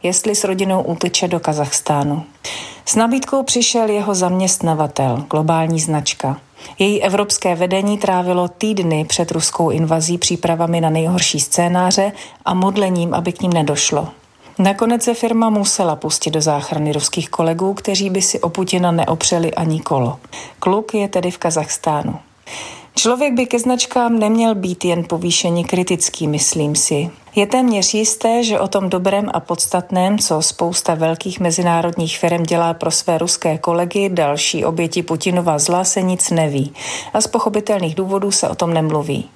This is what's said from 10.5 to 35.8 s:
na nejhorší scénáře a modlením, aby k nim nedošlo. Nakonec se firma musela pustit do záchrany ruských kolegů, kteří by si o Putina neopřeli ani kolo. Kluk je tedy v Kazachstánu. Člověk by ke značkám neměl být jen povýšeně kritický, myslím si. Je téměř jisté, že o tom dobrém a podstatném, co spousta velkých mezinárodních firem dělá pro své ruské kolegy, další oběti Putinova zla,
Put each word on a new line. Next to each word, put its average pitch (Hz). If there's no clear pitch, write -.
na 160
nejhorší 160
scénáře 180
a -
modlením, 185
aby 175
k -
nim 180
nedošlo. 147
Nakonec 226
se 240
firma 226
musela 196
pustit 156
do 156
záchrany 151
ruských 151
kolegů, 170
kteří 196
by 185
si -
o 170
Putina 180
neopřeli 165
ani 160
kolo. 135
Kluk 208
je 202
tedy 180
v -
Kazachstánu. 156
Člověk 247
by 247
ke 240
značkám 240
neměl 220
být 185
jen 175
povýšeně 170
kritický, 175
myslím 151
si. 156
Je 202
téměř 233
jisté, 226
že 220
o 196
tom 190
dobrém 190
a 170
podstatném, 180
co 160
spousta 170
velkých 165
mezinárodních 170
firem 170
dělá 170
pro 165
své 165
ruské 160
kolegy, 175
další 151
oběti 165
Putinova 170
zla, 175